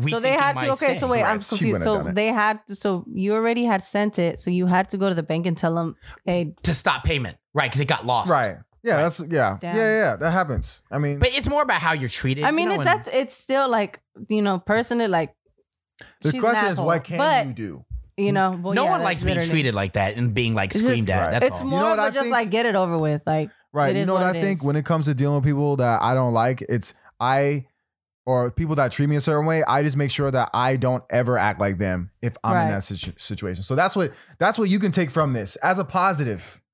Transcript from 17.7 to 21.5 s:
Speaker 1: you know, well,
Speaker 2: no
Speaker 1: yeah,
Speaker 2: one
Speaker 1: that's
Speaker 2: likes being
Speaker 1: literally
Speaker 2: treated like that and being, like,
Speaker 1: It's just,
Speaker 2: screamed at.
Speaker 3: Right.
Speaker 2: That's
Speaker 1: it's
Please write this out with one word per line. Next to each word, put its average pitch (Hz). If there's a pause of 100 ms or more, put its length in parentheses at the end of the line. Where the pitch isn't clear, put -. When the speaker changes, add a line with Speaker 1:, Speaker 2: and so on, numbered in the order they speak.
Speaker 1:
you 202
know, 190 (100)
well, 180
Speaker 2:
no 247
Speaker 1:
yeah, 381
Speaker 2:
one 359
Speaker 1:
that's -
Speaker 2:
likes 180
being -
Speaker 1:
literally 165
Speaker 2:
treated 139
like 98
that 101
and 120
being, 117
like, 98
Speaker 1:
It's 98
just, 214
Speaker 2:
screamed 120
at. 92
Speaker 3:
Right. 82
Speaker 2:
That's 170
Speaker 1:
it's -